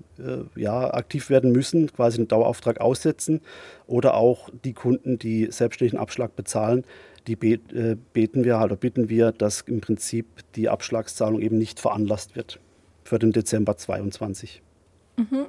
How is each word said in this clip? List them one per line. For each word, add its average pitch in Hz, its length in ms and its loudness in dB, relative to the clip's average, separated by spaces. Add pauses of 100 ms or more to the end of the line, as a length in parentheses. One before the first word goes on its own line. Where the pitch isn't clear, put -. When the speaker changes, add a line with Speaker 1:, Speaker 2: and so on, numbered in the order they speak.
(180)
Speaker 1:
äh, 127 420 -10
ja, 113 340 -2
aktiv 127 360 -6
werden 131 220 6
müssen, 127 420 2
quasi 117 240 2
einen 113 100 0
Dauerauftrag - 540 2
aussetzen, 156 580 0 (480)
oder 127 280 4
auch 117 340 2 (160)
die 123 80 -4
Kunden, 127 440 0
die 110 340 0
selbstständigen 120 480 0
Abschlag 113 360 -6
bezahlen, 113 480 0 (440)
die 113 100 -4
be-, 113 220 2 (140)
äh, 113 220 -2 (160)
beten 120 320 2
wir 117 160 2
halt 104 120 2
oder 101 40 -2
bitten 120 320 -2
wir, 113 240 4
dass 104 300 -2
im 120 180 -6
Prinzip 113 460 -4 (300)
die 110 120 -2
Abschlagszahlung 110 720 -2
eben 110 180 0
nicht 110 220 -2
veranlasst 107 560 -2
wird - 240 -12 (440)
für 117 140 -2
den 110 140 4
Dezember 107 460 0
zweiundzwanzig. 101 840 -8 (540)
Speaker 2:
Mhm, 269 340 -4